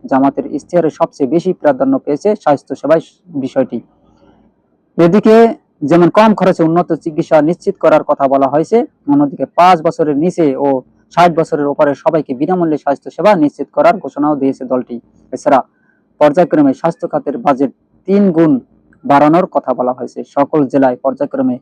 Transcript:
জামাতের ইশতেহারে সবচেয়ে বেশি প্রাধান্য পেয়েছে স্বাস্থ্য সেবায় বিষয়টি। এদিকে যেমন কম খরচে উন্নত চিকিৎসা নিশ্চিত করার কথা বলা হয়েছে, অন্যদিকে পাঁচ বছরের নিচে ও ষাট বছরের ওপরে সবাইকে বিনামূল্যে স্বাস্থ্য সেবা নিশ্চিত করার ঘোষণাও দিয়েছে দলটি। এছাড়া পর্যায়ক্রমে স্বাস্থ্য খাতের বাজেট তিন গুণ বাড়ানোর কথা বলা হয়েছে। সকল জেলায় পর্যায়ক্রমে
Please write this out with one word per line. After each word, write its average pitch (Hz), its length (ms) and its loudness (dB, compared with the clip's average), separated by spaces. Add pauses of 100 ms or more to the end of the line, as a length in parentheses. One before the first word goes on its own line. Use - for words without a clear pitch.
জামাতের 135 400 -2
ইশতেহারে 160 440 -4
সবচেয়ে 147 400 -6
বেশি 170 240 -2
প্রাধান্য 135 460 -2
পেয়েছে 147 360 -4
স্বাস্থ্য 143 400 -4
সেবায় 151 260 0 (260)
বিষয়টি। 131 520 -6 (1200)
এদিকে 202 380 4 (460)
যেমন 165 280 2
কম 220 260 4
খরচে 180 280 0
উন্নত 170 300 0
চিকিৎসা 156 480 -2
নিশ্চিত 165 360 -4
করার 151 260 2
কথা 139 240 -2
বলা 139 200 0
হয়েছে, 156 300 0 (300)
অন্যদিকে 143 380 0
পাঁচ 175 360 4
বছরের 151 360 -2
নিচে 156 380 0
ও 135 260 -2 (320)
ষাট 175 260 4
বছরের 147 280 -2
ওপরে 143 280 0
সবাইকে 156 380 -4
বিনামূল্যে 156 440 -2
স্বাস্থ্য 139 340 -6
সেবা 202 240 0
নিশ্চিত 147 380 -2
করার 160 240 2
ঘোষণাও 147 380 -4
দিয়েছে 135 300 -4
দলটি। 123 300 -6 (380)
এছাড়া 135 260 0 (600)
পর্যায়ক্রমে 151 540 2
স্বাস্থ্য 165 360 -6
খাতের 139 280 -6
বাজেট 127 340 -2 (340)
তিন 196 260 2
গুণ 156 280 2 (460)
বাড়ানোর 151 400 4
কথা 131 280 -6
বলা 123 200 -4
হয়েছে। 123 300 -12
সকল 143 440 -2
জেলায় 131 360 0
পর্যায়ক্রমে 131 580 -2